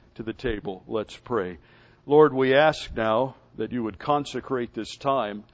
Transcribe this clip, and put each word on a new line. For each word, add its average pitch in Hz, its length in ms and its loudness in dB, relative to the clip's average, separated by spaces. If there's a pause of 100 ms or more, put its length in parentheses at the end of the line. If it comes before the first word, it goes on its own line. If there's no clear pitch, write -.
(140)
to 120 80 -12
the 110 100 -8
table. 101 540 -8
Let's 110 300 -6
pray. 92 400 -4 (480)
Lord, 147 280 6
we 131 220 2
ask 151 400 2
now 113 400 0 (220)
that 110 160 -6
you 123 100 -4
would 104 160 -8
consecrate 135 760 -4
this 107 220 -10
time 107 480 -4 (100)